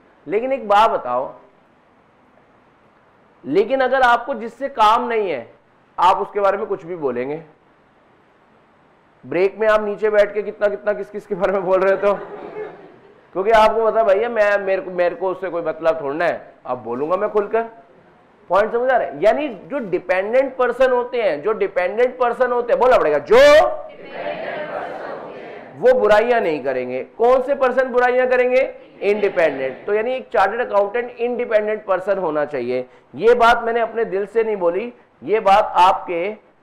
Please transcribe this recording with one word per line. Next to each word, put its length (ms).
लेकिन 240
एक 160
बात 220
बताओ, 440
लेकिन 360
अगर 200
आपको 320
जिससे 360
काम 380
नहीं 220
है, 240
आप 180
उसके 220
बारे 180
में 80
कुछ 200
भी 100
बोलेंगे। 480
ब्रेक 320
में 100
आप 140
नीचे 280
बैठ 240
के 100
कितना 240
कितना 260
किस 160
किस 180
के 80
बारे 160
में 120
बोल 180
रहे 120
हो, 40
तो 160
क्योंकि 180
आपको 400
पता 100
है, 60
"भैया, 220
मैं, 280
मेरे 240
को, 100
मेरे 240
को 140
उससे 200
कोई 120
मतलब 400
थोड़ना 240
है, 280
अब 120
बोलूंगा 400
मैं 120
खुलकर।" 360
Point 220
समझ 200
आ 60
रहा 100
है? 160
यानी 240
जो 320
dependent 800
person 340
होते 300
हैं, 200
जो 120
dependent 640
person 340
होते 220
हैं, 60
बोलना 180
पड़ेगा, 200
जो 180
डिपेंडेंट 1400
पर्सन 500
होते 180
हैं, 400
वो 200
बुराइयां 420
नहीं 220
करेंगे। 400
कौन 380
से 140
person 320
बुराइयां 420
करेंगे? 640
Independent। 840
तो 80
यानी 200
एक 160
chartered 320
accountant 480
independent 760
person 320
होना 280
चाहिए। 440
ये 180
बात 300
मैंने 160
अपने 260
दिल 200
से 180
नहीं 140
बोली, 360
ये 160
बात 240
आपके 720